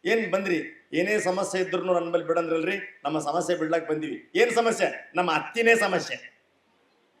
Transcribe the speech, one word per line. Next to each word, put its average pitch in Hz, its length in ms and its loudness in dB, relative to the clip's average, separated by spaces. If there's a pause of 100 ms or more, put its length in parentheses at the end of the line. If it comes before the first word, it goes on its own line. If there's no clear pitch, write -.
"ಏನ್ 214 260 2
ಬಂದ್ರಿ? 185 640 -2
ಏನೇ 190 260 2
ಸಮಸ್ಯೆ 185 420 -2
ಇದ್ರೂ 180 380 0
ನನ್ನ 170 120 -4
ಬಳಿ 170 120 0
ಬಿಡಂದ್ರಲ್ರಿ?" 165 800 -2
"ನಮ್ಮ 151 160 -2
ಸಮಸ್ಯೆ 160 380 0
ಬಿಡ್ಲಾಕ್ 160 320 -2
ಬಂದೀವಿ." 156 460 -4
"ಏನ್ 233 160 4
ಸಮಸ್ಯೆ?" 226 640 0
"ನಮ್ಮ 175 160 0
ಅತ್ತಿನೇ 226 440 2
ಸಮಸ್ಯೆ." 185 640 -2 (800)